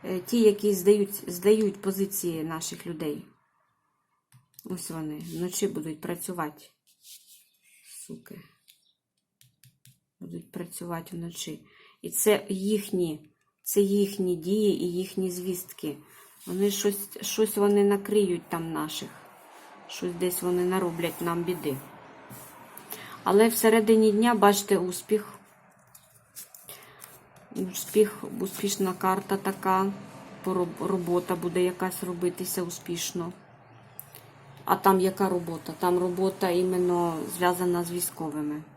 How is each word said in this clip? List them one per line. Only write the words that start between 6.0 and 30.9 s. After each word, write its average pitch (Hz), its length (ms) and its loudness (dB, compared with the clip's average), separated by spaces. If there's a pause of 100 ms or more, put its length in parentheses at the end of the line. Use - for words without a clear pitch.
працювати. 175 640 -8 (1400)
Суки. - 340 -18 (1800)
Будуть 170 320 -14
працювати 175 640 -10
вночі. 170 500 -10 (360)
І 175 80 -8
це 208 380 2
їхні, 190 840 -2 (320)
це - 180 2
їхні 196 560 2
дії 190 460 2
і 175 100 -4
їхні 185 380 -4
звістки. 175 680 -8 (500)
Вони 190 240 0
щось, 202 380 -2 (120)
щось 214 360 0
вони 202 280 6
накриють 202 640 2
там 165 240 -6
наших. 156 360 -4 (800)
Щось 180 240 -6
десь 180 300 -2
вони 180 220 2
нароблять 175 560 0
нам 170 240 -2
біди. 156 320 -2 (1500)
Але 208 240 8
всередині 220 640 6
дня, 226 220 4
бачите, 202 440 4
успіх. 180 500 -2 (2500)
Успіх, - 520 2 (160)
успішна 190 520 -4
карта 190 440 -2
така. 190 560 0 (520)
Пороб-, 180 420 -2
робота 175 500 -2